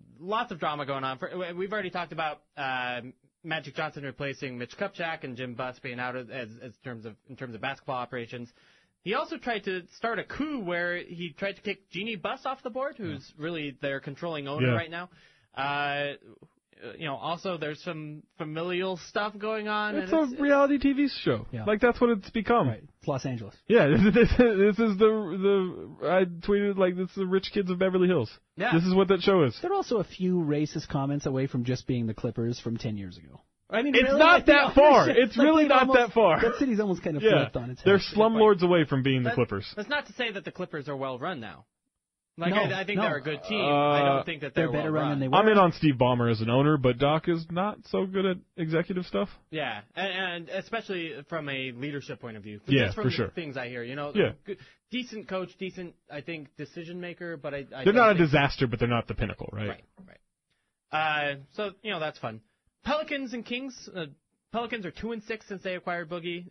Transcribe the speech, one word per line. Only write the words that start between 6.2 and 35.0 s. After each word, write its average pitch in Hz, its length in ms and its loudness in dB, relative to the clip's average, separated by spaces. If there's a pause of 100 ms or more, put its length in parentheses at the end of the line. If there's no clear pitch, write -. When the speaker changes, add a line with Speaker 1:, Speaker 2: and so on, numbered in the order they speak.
Speaker 1:
as, 123 180 -10 (140)
as 123 100 -16 (120)
terms 117 220 -12
of, 110 100 -16 (120)
in 127 80 -18
terms 123 180 -12
of 104 60 -14
basketball 135 360 -8
operations. 120 560 -10 (500)
He 190 120 -4
also 320 240 -6
tried 226 260 -6
to 185 180 -6 (140)
start 226 240 -4
a - 40 -8
coup 285 360 -8
where 175 380 -4
he 170 380 -12
tried 196 200 -8
to - 60 -20
kick - 280 -10
Jeannie 214 260 -8
Buss 208 280 -8
off 262 180 -8
the 247 80 -10
board, 269 280 -6
who's 156 380 -10
Speaker 2:
Yeah. 151 80 -10
Speaker 1:
really 151 380 -8
their 139 160 -4
controlling 143 480 -10
owner 135 220 0
Speaker 2:
Yeah. 120 60 2
Speaker 1:
right 135 160 -4
now. 175 200 -12 (460)
Uh, 143 560 -4 (840)
you 160 80 -10
know, 139 80 -6
also 165 440 -6
there's 151 260 -8
some 151 400 -12 (140)
familial 175 580 -4 (120)
stuff 208 300 -4
going 214 300 -6
on. 214 260 -2
Speaker 2:
It's 302 160 -4
Speaker 1:
and 320 100 2
Speaker 2:
a 262 120 -2
Speaker 1:
it's, 294 80 -8
Speaker 2:
reality 285 380 4
T 277 160 2
V 277 140 2 (140)
show. 113 300 0
Speaker 3:
Yeah. 123 120 -8
Speaker 2:
Like, 208 160 0
that's 240 200 2
what 240 100 4
it's 208 200 -2
become. 226 380 2
Speaker 3:
Right. 110 140 -4 (160)
It's - 80 -20
Los 139 180 -4
Angeles. 117 300 -8 (140)
Speaker 2:
Yeah, 196 180 6
<laughs> 180 280 6
this, 233 220 8
this 208 420 6
is 220 200 2
the, 196 1000 2
the, 143 80 -2
I 185 160 4
tweeted, 196 540 0
like, 185 180 2
"This 185 140 -4
is - 40 -20
the 190 120 -4
rich 185 280 0
kids 190 160 0
of 180 80 -2
Beverly 185 300 2
Hills." 147 280 0 (200)
Speaker 1:
Yeah. 220 180 -2
Speaker 2:
This 170 80 4
is 185 120 2
what 190 140 6
that 190 120 2
show 185 240 6
is. 120 180 0
Speaker 3:
There 359 80 -2
are 392 40 0
also 311 240 0
a 175 60 0
few 180 340 -2
racist 151 500 -2
comments 143 380 -2
away 135 200 0
from 127 180 -2
just 123 220 -4
being 120 220 -2
the 110 60 -4
Clippers 120 440 -4
from 117 180 -6
ten 110 200 -6
years 92 200 -12
ago. 78 240 -20 (300)
I 302 120 0
mean, 277 120 0
Speaker 2:
It's 247 100 8
Speaker 3:
really, 277 140 4
Speaker 2:
not 320 200 10
Speaker 3:
like, 320 80 -4
Speaker 2:
that 285 240 8
Speaker 3:
the, - 40 -4
Speaker 2:
far. 277 280 10